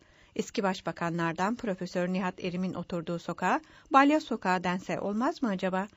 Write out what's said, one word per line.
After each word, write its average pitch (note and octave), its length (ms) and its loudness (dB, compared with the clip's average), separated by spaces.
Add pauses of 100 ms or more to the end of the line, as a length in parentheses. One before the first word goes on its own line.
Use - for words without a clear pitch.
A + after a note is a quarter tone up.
(360)
Eski - 280 -2
başbakanlardan E3+ 920 0
Profesör F#3 520 -2
Nihat F#3 360 -2
Erim'in F3+ 300 -2
oturduğu E3+ 460 -4
sokağa F#3+ 420 0 (300)
Balyoz C#4+ 320 8
Sokağı F#3 400 -2
dense F3+ 360 -2
olmaz A#3 440 -2
mı A3+ 60 2
acaba? F#3+ 460 -2